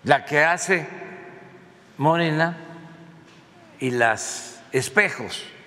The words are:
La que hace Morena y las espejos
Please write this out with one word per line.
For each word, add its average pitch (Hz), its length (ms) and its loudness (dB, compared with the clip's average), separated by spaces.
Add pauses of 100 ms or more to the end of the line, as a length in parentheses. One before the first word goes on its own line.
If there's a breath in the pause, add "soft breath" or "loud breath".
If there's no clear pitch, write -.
La 139 160 4
que 147 180 2
hace 170 460 2 (1080)
Morena 165 580 2 (1200)
y 127 140 -2
las - 680 0 (100)
espejos 131 720 0 (240)